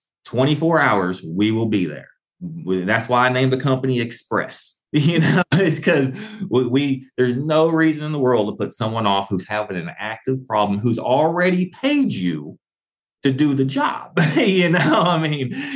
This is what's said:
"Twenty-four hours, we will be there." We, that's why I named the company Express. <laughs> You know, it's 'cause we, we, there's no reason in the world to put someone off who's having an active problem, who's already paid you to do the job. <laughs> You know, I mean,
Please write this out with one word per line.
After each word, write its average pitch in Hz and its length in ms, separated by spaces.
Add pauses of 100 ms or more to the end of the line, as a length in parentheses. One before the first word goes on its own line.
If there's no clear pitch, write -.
(240)
"Twenty-four 147 560
hours, 98 440
we 95 280
will 113 140
be 107 200
there." 73 220 (320)
We, 87 440
that's 117 260
why 123 160
I 127 40
named 127 220
the 131 60
company 131 420
Express. - 800
<laughs> - 40 (100)
You 165 260
know, 156 320
it's 165 320
'cause 143 280 (380)
we, 127 180
we, 135 400 (100)
there's 123 180
no 156 320
reason 160 380
in 151 80
the 147 60
world 123 280
to 104 80
put 104 160
someone 110 340
off 98 220
who's 90 180
having 104 300
an 87 240
active 120 480
problem, 104 320
who's 113 180
already 170 680 (160)
paid 277 320
you 85 440 (680)
to 135 100
do 143 200
the 135 120
job. - 520 (100)
<laughs> - 100
You 190 320
know, 160 320
I 170 160
mean, 151 340 (240)